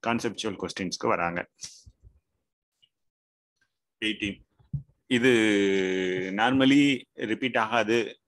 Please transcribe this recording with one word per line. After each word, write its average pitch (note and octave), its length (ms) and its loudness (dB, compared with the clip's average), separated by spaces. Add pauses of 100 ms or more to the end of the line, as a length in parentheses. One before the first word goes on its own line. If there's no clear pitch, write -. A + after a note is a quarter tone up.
கான்செப்சுவல் A2 500 -4
கொஸ்டின்ஸ்க்கு F#2 500 -6
வராங்க. F2 320 0 (2500)
எயிட்டீன். G#2 380 -6 (680)
இது B2 240 4 (1040)
normally C3 480 4 (300)
ரிப்பீட் A#2+ 440 -4
ஆகாது A2+ 720 0